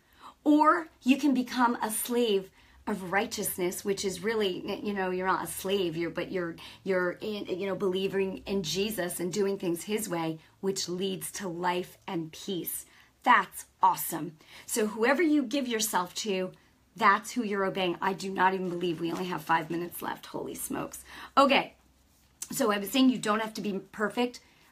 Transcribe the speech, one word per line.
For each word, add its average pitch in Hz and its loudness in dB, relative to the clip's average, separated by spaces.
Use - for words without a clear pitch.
or 302 6
you 254 6
can 277 4
become 247 2
a 220 0
slave 220 2
of 185 -4
righteousness, 190 -2
which 196 -2
is 180 -4
really, 208 -2
you 208 -2
know, 190 -2
you're 180 -2
not 165 0
a 165 -8
slave, 190 -2
you're, 165 -4
but 160 -6
you're, 175 -4
you're 180 0
in, 208 -6
you 190 -4
know, 190 -2
believing 190 -2
in 196 -2
Jesus 185 -4
and 175 -2
doing 196 0
things 170 -2
his 214 -4
way, 165 -2
which 190 -2
leads 180 -4
to 202 -8
life 180 -2
and 165 -4
peace. - -8
That's 214 4
awesome. 165 0
So 214 0
whoever 226 2
you 302 4
give 247 -2
yourself 214 0
to, 185 -2
that's 214 4
who 247 -2
you're 202 0
obeying. 185 0
I 196 0
do 190 -6
not 190 4
even 185 0
believe 175 -2
we 165 -2
only 180 -4
have 170 -4
five 165 2
minutes 170 -6
left. - -8
Holy - -8
smokes. - -8
Okay. 254 4
So 247 0
I 208 2
was 202 -6
saying 262 6
you 220 4
don't 214 0
have 220 -6
to 208 -8
be 190 -2
perfect 240 -2